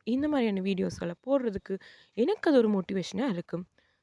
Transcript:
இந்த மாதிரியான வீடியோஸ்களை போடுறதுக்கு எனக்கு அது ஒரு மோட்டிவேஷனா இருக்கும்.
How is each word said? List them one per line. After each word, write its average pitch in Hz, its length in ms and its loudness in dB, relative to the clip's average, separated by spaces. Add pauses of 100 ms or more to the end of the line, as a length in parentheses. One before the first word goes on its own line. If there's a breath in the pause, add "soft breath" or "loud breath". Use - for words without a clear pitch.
இந்த 269 240 0
மாதிரியான 233 320 0
வீடியோஸ்களை 185 540 -2 (120)
போடுறதுக்கு 226 520 0 (360 loud breath)
எனக்கு 330 360 2
அது 277 80 8
ஒரு 226 120 6
மோட்டிவேஷனா 190 580 -2
இருக்கும். 175 380 -6 (360)